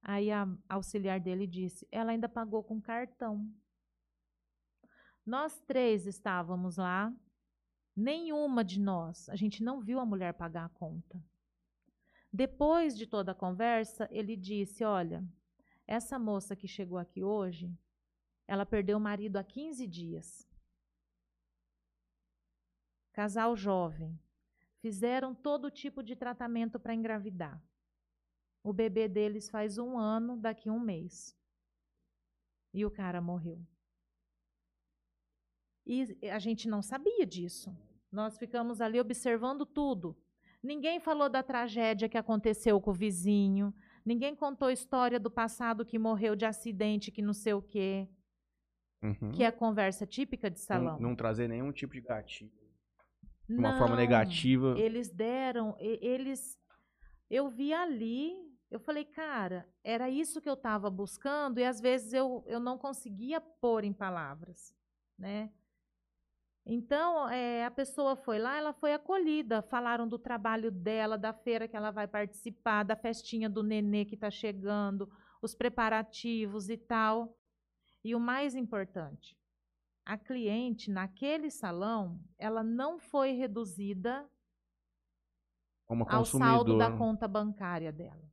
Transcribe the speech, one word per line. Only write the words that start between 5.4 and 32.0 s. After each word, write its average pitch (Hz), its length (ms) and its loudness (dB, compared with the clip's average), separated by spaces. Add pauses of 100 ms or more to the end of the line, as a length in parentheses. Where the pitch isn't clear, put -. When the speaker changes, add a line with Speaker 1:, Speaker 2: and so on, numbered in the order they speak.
Speaker 1:
três 226 400 4
estávamos 180 720 -2
lá, 190 360 0 (800)
nenhuma 294 720 2
de 185 160 -2
nós, 180 480 -2
a - 80 -8
gente 202 260 0
não 254 200 -2
viu 240 180 -2
a 254 60 -2
mulher 185 280 -2
pagar 165 300 -8
a 165 60 -8
conta. 170 520 -10 (1080)
Depois 269 680 4
de 220 80 -6
toda 196 280 -2
a - 20 -6
conversa, 220 760 0
ele 214 280 -4
disse: 196 480 -2
"Olha, 180 420 0 (580)
essa 233 320 -2
moça 202 380 -2
que 190 120 -16
chegou 180 300 -6
aqui 180 280 -6
hoje, 185 440 -2 (800)
ela 196 180 0
perdeu 208 320 2
o 214 40 2
marido 208 340 -2
há 196 80 0
quinze 262 420 -8
dias. 165 640 -10 (2750)
Casal 220 440 0
jovem. 165 640 -2 (640)
Fizeram 240 540 -2
todo 285 380 -2
tipo 277 320 -10
de 226 120 -10
tratamento 233 640 -4
pra 226 140 -4
engravidar. 202 680 -4 (1000)
O 208 80 -2
bebê 220 360 2
deles 208 420 0
faz 214 280 -2
um 247 200 -4
ano 226 400 0
daqui 220 320 -4
um 226 100 0
mês. 180 560 -6 (1400)